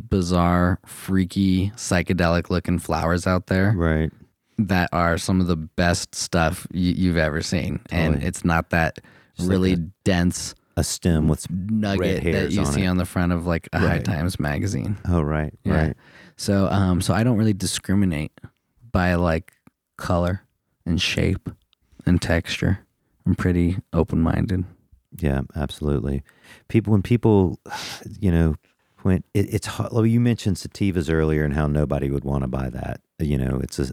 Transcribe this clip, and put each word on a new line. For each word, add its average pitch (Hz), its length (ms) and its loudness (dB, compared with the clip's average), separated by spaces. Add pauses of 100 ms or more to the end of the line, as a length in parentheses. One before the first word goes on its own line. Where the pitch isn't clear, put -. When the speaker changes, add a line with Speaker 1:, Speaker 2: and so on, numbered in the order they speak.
Speaker 1:
bizarre, 90 760 2
freaky, 95 880 0
psychedelic 87 760 0
looking 87 300 0
flowers 82 480 0
out 92 200 0
there 95 280 2
Speaker 2:
Right. 80 360 0 (460)
Speaker 1:
that 95 360 0
are 85 240 2
some 92 240 0
of 87 60 0
the 87 100 0
best 87 580 -2
stuff - 580 -2
y-, 85 60 -4
you've 90 380 2
ever 78 240 0
seen. - 400 -4 (100)
And 82 220 2
Speaker 2:
Totally. 69 140 -2
Speaker 1:
it's - 180 -4
not 82 240 0
that 82 300 0 (360)
Speaker 2:
Just 90 140 -4
like - 0 -
Speaker 1:
really 92 240 2
Speaker 2:
a, 90 40 0 (280)
Speaker 1:
dense 90 500 0 (220)
Speaker 2:
a 85 60 2
stem 80 440 0
with 78 220 -2
Speaker 1:
nugget 98 500 -2
Speaker 2:
red 90 240 0
hairs 85 100 0
Speaker 1:
that 95 200 0
you 78 120 2
Speaker 2:
on 69 80 0
Speaker 1:
see 71 100 0
Speaker 2:
it. 92 40 2
Speaker 1:
on 90 100 0
the 87 80 0
front 90 280 -2
of, 85 120 -2
like, 85 280 -2
a 85 60 0
High 87 80 2
Speaker 2:
Right. 87 180 0
Speaker 1:
Times 85 340 -2
magazine. 73 580 -4 (100)
Speaker 2:
Oh, 87 140 2
right, 76 320 -2 (100)
Speaker 1:
Yeah. 95 120 0 (120)
Speaker 2:
right. 73 100 -6 (400)
Speaker 1:
So, 98 300 0
um, 92 340 2
so - 120 0
I 104 100 2
don't 120 140 2
really 110 160 2
discriminate 92 760 -2 (600)
by, 90 240 2
like, 85 380 0 (440)
color 87 440 -2 (440)
and 85 160 0
shape - 480 -2 (560)
and 87 160 4
texture. 87 580 -2 (460)
I'm 98 100 2
pretty 87 420 0 (160)
open-minded. 92 720 0 (520)
Speaker 2:
Yeah, 69 260 0 (120)
absolutely. 71 680 -4 (440)
People, 107 240 0
when 101 120 4
people, 104 560 4 (280)
<sighs> - 320 -14
you 98 120 2
know, 82 240 4 (480)
when 92 200 2 (100)
it, 101 200 0
it's - 140 -2
hard, - 260 -6
well, 113 120 2
you 117 140 4
mentioned 113 380 0
sativas 87 560 -2
earlier 78 300 2
and 73 100 0
how 76 140 0
nobody 71 420 0
would 69 160 -4
wanna 69 220 -2
buy 65 240 -4
that. 64 300 -8 (180)
You 71 180 0
know, 65 240 -2
it's - 180 -8
a, 67 140 -2